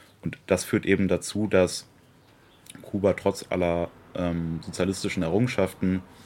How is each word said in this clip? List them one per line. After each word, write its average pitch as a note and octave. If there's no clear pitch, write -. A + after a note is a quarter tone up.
Und -
das F#2
führt -
eben F#2+
dazu, G2+
dass F#2
Kuba G2
trotz -
aller, E2+
ähm, E2+
sozialistischen F#2
Errungenschaften, F#2